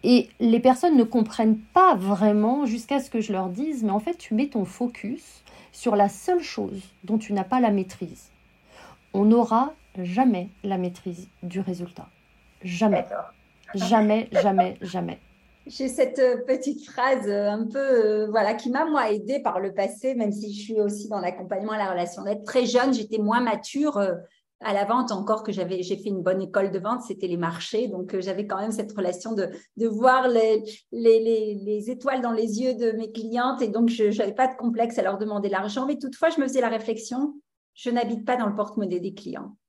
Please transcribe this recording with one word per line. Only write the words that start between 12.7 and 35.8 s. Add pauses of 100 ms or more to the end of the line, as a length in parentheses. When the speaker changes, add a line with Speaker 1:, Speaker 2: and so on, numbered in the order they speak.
Speaker 2:
D'accord. (420)
Speaker 1:
Jamais,
jamais,
jamais. (480)
Speaker 2:
J'ai
cette,
euh, (100)
petite
phrase,
euh,
un
peu,
euh,
voilà,
qui
m'a,
moi,
aidée
par
le
passé,
même
si
je
suis
aussi
dans
l'accompagnement
à
la
relation
d'aide.
Très
jeune,
j'étais
moins
mature,
euh, (500)
à
la
vente,
encore
que
j'avais,
j'ai
fait
une
bonne
école
de
vente,
c'était
les
marchés.
Donc,
euh,
j'avais
quand
même
cette
relation
de, (260)
de
voir
les, (300)
les,
les,
les
étoiles
dans
les
yeux
de
mes
clientes.
Et
donc,
je,
j'avais
pas
de
complexe
à
leur
demander
l'argent.